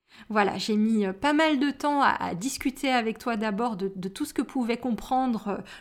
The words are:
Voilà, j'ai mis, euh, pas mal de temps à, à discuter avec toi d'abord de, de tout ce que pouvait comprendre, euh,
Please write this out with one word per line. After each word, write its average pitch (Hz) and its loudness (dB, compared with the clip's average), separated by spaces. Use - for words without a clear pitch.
Voilà, 208 2
j'ai 208 0
mis, 214 4
euh, 190 0
pas 285 2
mal 311 4
de 277 2
temps 285 0
à, 233 6
à 185 0
discuter 254 -2
avec 220 0
toi 233 -4
d'abord 220 -2
de, 196 -4
de 185 -6
tout 196 -6
ce 196 -6
que - 0
pouvait 233 -2
comprendre, 247 0
euh, 196 -2